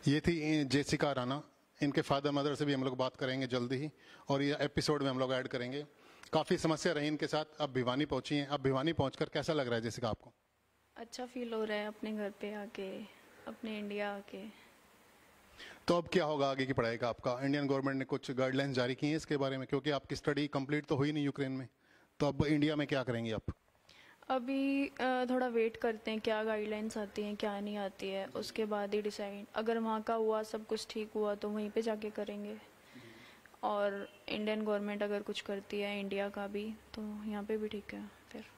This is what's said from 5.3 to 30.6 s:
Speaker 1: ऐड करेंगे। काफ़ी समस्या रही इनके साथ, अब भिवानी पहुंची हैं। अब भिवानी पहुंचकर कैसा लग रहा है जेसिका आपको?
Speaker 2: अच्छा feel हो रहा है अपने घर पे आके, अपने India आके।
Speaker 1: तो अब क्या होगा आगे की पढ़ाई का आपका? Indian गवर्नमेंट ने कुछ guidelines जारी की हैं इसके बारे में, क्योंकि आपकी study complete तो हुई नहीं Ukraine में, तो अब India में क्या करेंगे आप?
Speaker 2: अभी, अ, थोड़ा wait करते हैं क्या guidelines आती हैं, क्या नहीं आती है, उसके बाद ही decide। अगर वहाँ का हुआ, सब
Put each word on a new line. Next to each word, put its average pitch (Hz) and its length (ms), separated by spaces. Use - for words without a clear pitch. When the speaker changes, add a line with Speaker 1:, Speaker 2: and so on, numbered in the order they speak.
Speaker 1:
ऐड 127 140
करेंगे। 131 380
काफ़ी 160 240
समस्या 160 360
रही 147 140
इनके 151 200
साथ, 151 180
अब 147 100
भिवानी 127 360
पहुंची 143 300
हैं। 143 120
अब 143 140
भिवानी 135 320
पहुंचकर 139 320
कैसा 156 280
लग 143 140
रहा 120 80
है 113 60
जेसिका 117 280
आपको? - 220
Speaker 2:
अच्छा 240 280
feel 240 280
हो 220 100
रहा 214 140
है 208 100
अपने 214 240
घर 208 180
पे 208 240
आके, 202 500
अपने 220 320
India 202 360
आके। 202 320
Speaker 1:
तो 170 100
अब 165 100
क्या 175 160
होगा 143 280
आगे 135 140
की 131 80
पढ़ाई 117 240
का 120 120
आपका? 123 340
Indian 139 240
गवर्नमेंट 135 320
ने 131 60
कुछ 139 260
guidelines 131 440
जारी 127 200
की 147 120
हैं 156 100
इसके 151 200
बारे 135 200
में, 131 100
क्योंकि 139 220
आपकी 143 260
study 143 320
complete 143 380
तो 156 100
हुई 143 160
नहीं 151 140
Ukraine 135 260
में, 131 160
तो 147 80
अब 139 180
India 151 300
में 143 120
क्या 139 160
करेंगे 117 280
आप? 104 120
Speaker 2:
अभी, 269 580
अ, - 40
थोड़ा 254 460
wait 226 300
करते 220 340
हैं 220 80
क्या 214 240
guidelines 214 540
आती 208 240
हैं, 208 140
क्या 202 240
नहीं 208 180
आती 196 300
है, 196 180
उसके 214 400
बाद 202 280
ही 208 80
decide। 202 440
अगर 226 220
वहाँ 220 240
का 226 120
हुआ, 220 300
सब 214 240